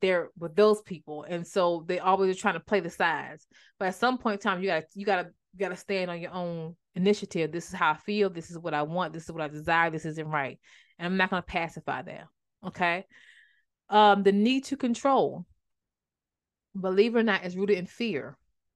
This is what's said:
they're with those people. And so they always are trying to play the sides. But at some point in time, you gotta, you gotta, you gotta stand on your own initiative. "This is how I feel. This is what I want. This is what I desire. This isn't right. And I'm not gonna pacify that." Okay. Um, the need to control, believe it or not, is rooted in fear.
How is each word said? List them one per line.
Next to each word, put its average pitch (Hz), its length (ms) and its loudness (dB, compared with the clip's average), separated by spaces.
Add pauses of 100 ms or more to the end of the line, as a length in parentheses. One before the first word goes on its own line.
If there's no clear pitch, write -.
they're 180 380 0
with 165 180 -6
those 208 240 6
people. 151 440 -12
And 175 220 -8
so 175 400 0
they 180 120 -2
always 190 360 2
are 190 60 -10
trying 196 140 0
to 165 60 -6
play 202 200 0
the 170 80 -6
sides. 156 580 -4 (320)
But 190 100 -2
at 190 80 -4
some 254 200 0
point 208 240 -4
in 214 100 -2
time, 180 120 -2
you 196 60 -2
gotta, 160 260 -2
you 196 100 -12
gotta, 180 240 0 (240)
you 185 60 -20
gotta 185 180 -4
stand 185 340 -4
on 170 100 -8
your 170 100 -10
own 170 460 -8 (180)
initiative. 185 560 0
"This 165 180 -8
is 180 60 -14
how 170 160 2
I 156 60 0
feel. 208 340 0
This 170 200 -12
is 170 80 -12
what 165 160 -6
I 147 80 0
want. 160 300 -2
This 165 120 -12
is 170 80 -14
what 165 100 -6
I 151 60 -4
desire. 165 420 2
This 160 140 -8
isn't 156 240 -6
right. 139 320 -4 (360)
And 170 100 -8
I'm 185 100 -2
not 185 140 2
gonna 185 120 -2
pacify 165 600 -6
that." - 240 -14 (380)
Okay. 180 400 -2 (840)
Um, 202 340 8
the 196 80 6
need 233 360 2
to 269 100 -6
control, 233 680 0 (1400)
believe 196 360 2
it - 20 6
or 226 60 4
not, 196 200 2
is 185 120 -8
rooted 196 220 2
in 180 80 -6
fear. 175 520 -6 (380)